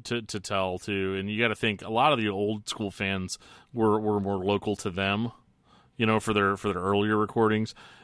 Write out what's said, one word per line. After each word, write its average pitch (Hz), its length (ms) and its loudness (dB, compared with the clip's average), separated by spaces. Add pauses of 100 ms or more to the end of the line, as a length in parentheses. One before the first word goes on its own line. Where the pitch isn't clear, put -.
to, 120 180 -2
to 107 180 -8
tell, 95 400 -2
too. 95 340 -2
And 98 160 -4
you 107 100 -4
gotta 113 140 2
think, 107 280 -2
a 101 60 -12
lot 127 240 4
of 127 60 2
the 107 100 0
old 104 400 -2
school 101 220 -6
fans 98 480 -4 (340)
were, 110 280 4
were 107 180 0
more 98 260 -2
local 101 300 0
to 98 160 -4
them, 98 400 -2 (680)
you 117 80 0
know, 110 140 4
for 107 160 0
their, 98 220 2
for 101 160 -2
their 90 100 -4
earlier 101 340 2
recordings. 107 600 2 (280)